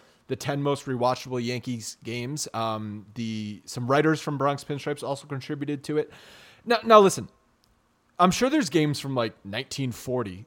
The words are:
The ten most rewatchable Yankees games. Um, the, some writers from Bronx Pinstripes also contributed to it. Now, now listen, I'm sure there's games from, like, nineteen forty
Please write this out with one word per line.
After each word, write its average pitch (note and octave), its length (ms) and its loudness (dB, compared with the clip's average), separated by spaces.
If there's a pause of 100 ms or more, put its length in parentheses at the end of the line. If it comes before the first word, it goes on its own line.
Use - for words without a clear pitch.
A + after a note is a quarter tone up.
(280)
The C3 80 -4
ten C#3+ 260 -4
most C#3+ 240 0
rewatchable B2 580 -2
Yankees A#2+ 580 -6
games. A#2+ 520 -6
Um, G#2+ 500 -4 (100)
the, A2 520 -6
some B2 200 -8
writers D3+ 360 4
from D3 160 -4
Bronx C#3 260 0
Pinstripes D3 380 -6
also C3+ 240 -6
contributed C#3+ 580 -6
to D3+ 140 -2
it. D3+ 120 0 (540)
Now, A3+ 200 2
now A3 160 12
listen, F3 280 4 (880)
I'm F3+ 120 6
sure B3 180 2
there's C4+ 220 0
games D3+ 280 2
from, C#3 160 -6
like, A#2 200 -2 (100)
nineteen B2 480 -6
forty A2+ 540 -6